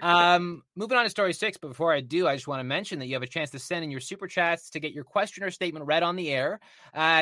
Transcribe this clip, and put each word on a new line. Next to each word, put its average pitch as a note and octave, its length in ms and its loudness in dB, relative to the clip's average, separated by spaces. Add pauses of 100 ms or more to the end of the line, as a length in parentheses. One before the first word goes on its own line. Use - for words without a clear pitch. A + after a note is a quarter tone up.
Um, F3 600 4 (100)
moving A3 240 0
on A#3+ 60 4
to G#3 60 -2
story F#3+ 220 0
six, G#3 240 -4
but D#3 120 -14
before D#3+ 240 0
I C#3+ 80 2
do, D#3 260 0
I C#3 80 2
just C3+ 140 -8
wanna C3+ 160 -4
mention D#3+ 340 -6
that C3 80 -8
you B2+ 80 -4
have B2+ 80 -4
a B2+ 60 -6
chance D#3 220 -6
to C3+ 100 -12
send E3+ 240 -6
in D3+ 80 -8
your C3 80 -8
super G3 260 -10
chats E3+ 440 -2
to D#3 100 -8
get D3+ 120 -6
your D3 120 -10
question G3+ 400 -4
or F3+ 80 -4
statement D#3 340 -6
read D#3 160 2
on F3 140 0
the E3 160 -4
air. D3 260 0 (340)
Uh, D3 60 -6 (240)